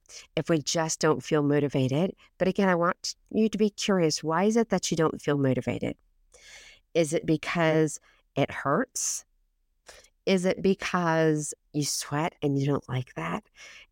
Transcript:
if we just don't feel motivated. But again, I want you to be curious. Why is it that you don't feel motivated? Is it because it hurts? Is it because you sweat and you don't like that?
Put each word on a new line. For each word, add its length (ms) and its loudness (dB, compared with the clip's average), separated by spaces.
if 120 -8
we 140 2
just 380 -4
don't 200 2
feel 220 0
motivated. 720 0
But 80 0
again, 220 2
I 80 4
want 400 -2
you 180 2
to 100 -6
be 120 4
curious. 520 0
Why 220 0
is 120 2
it 120 2
that 200 -2
you 80 -2
don't 240 2
feel 160 0
motivated? 600 -2
Is 180 0
it 140 -2
because 720 2
it 160 0
hurts? 720 -4
Is 180 2
it 180 -2
because 920 0
you 120 -2
sweat 580 -4
and 160 0
you 80 0
don't 220 -2
like 260 -8
that? 280 -8